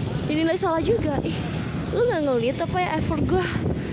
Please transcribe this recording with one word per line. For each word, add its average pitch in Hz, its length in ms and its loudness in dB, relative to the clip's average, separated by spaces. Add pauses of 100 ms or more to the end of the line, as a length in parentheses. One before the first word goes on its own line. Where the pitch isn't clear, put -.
(300)
dinilai 320 240 2
salah 359 240 0
juga. 320 480 2
"Ih, - 80 -2 (560)
lu 466 160 2
nggak 370 160 2
ngeliat 254 400 2
apa 330 160 -2
ya 359 100 0 (140)
effort 320 240 0
gue?" 359 200 2 (460)